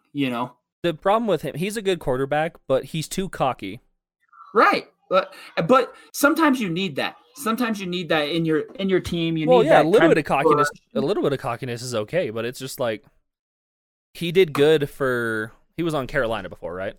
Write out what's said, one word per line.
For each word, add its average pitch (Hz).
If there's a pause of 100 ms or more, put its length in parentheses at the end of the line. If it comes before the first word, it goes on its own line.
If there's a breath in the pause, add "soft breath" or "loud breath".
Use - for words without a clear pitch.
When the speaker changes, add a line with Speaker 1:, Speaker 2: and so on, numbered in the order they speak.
(120)
Speaker 1:
you 139
know? 123 (260)
Speaker 2:
The 170
problem 214
with 175
him, 151
he's 202
a 233
good 190
quarterback, 143 (100)
but 131
he's 156
too 190
cocky. 120 (760)
Speaker 1:
Right. 320 (200)
But, - (320 loud breath)
but 254 (180 loud breath)
sometimes 294
you 208
need 170
that. 113 (200)
Sometimes 220
you 196
need 180
that 151
in 165
your, 156 (140)
in 196
your 185
team. 165
You 156
Speaker 2:
Well, 165
Speaker 1:
need 151
Speaker 2:
yeah, 302
Speaker 1:
that -
Speaker 2:
a 156
little 208
Speaker 1:
kind 330
Speaker 2:
bit 208
of 151
Speaker 1:
of -
Speaker 2:
cockiness, 147
Speaker 1:
push. -
Speaker 2:
a 139
little 214
bit 147
of 131
cockiness 120
is 123
okay, 117
but 113
it's 123
just 131
like, 113 (1120)
he 170
did 170
good 143
for, 117 (240)
he 160
was 165
on 135
Carolina 113
before, 87
right? 98